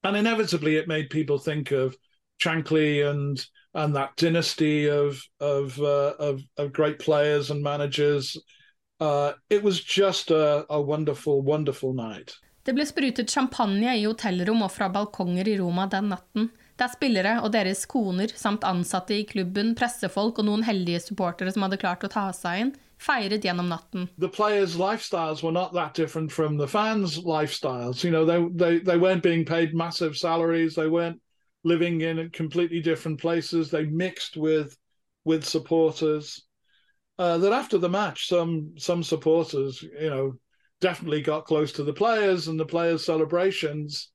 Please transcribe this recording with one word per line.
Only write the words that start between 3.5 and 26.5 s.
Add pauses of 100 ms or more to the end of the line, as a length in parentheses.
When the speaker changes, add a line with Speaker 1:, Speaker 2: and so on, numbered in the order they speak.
Speaker 1:
and
that
dynasty
of, (200)
of,
uh,
of, (140)
of
great
players
and
managers. (640)
Uh, (180)
it
was
just
a,
a
wonderful,
wonderful
night. (300)
Speaker 2:
Det
ble
sprutet
champagne
i
hotellrom
og
fra
balkonger
i
Roma
den
natten, (280)
der
spillere
og
deres
koner,
samt
ansatte
i
klubben,
pressefolk
og
noen
heldige
supportere
som
hadde
klart
å
ta (100)
seg
inn, (260)
feiret
gjennom
natten. (100)
Speaker 1:
The
players'
lifestyles
were
not
that
different
from